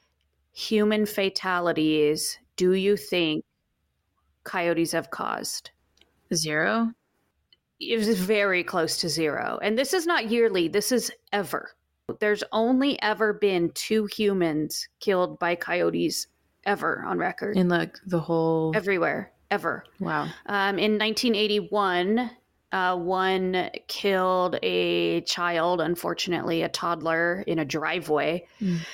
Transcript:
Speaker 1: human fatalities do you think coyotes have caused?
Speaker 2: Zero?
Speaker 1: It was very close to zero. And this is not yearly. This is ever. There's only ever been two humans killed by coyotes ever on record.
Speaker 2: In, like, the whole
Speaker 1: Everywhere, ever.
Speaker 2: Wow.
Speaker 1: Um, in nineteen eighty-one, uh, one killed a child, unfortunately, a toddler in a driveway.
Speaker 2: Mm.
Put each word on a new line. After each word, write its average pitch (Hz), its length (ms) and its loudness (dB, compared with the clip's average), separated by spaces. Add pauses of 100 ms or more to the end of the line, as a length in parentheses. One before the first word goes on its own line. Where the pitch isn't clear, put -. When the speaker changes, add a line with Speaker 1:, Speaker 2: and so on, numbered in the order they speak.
(520)
Speaker 1:
human 214 540 2
fatalities 165 1300 0 (180)
do 185 180 4
you 196 220 2
think 170 480 -2 (1000)
coyotes 170 480 0
have 160 180 -2
caused? - 640 -6 (600)
Speaker 2:
Zero? 175 580 0 (880)
Speaker 1:
It - 180 -2
was 214 220 0
very 190 440 2
close 160 360 -2
to 175 100 -2
zero. 151 520 -2
And 220 160 0
this 277 160 0
is 349 120 0
not 285 240 0
yearly. 208 380 4
This 202 240 -2
is 240 200 0 (220)
ever. - 380 -4 (480)
There's 208 320 0
only 254 500 2
ever 214 320 0
been 185 400 2
two 220 320 0
humans 175 840 0 (120)
killed 180 400 0
by 175 160 0
coyotes 170 720 -2 (360)
ever 196 440 -2
on 185 100 -2
record. 196 400 -4
Speaker 2:
In, 180 100 4
like, 170 380 0
the 180 140 0
whole 160 560 2
Speaker 1:
Everywhere, 175 560 0 (200)
ever. 165 320 -2 (160)
Speaker 2:
Wow. 160 300 -2 (160)
Speaker 1:
Um, 196 340 0
in 214 180 4
nineteen 220 380 0
eighty-one, 208 920 0 (420)
uh, 185 260 2
one 185 720 0 (180)
killed 185 720 0
a 175 600 0
child, 175 600 0
unfortunately, 165 800 -2
a 160 80 -2
toddler 170 800 -2
in 170 100 0
a 156 80 0
driveway. 151 800 -2 (160)
Speaker 2:
Mm. 180 180 0 (140)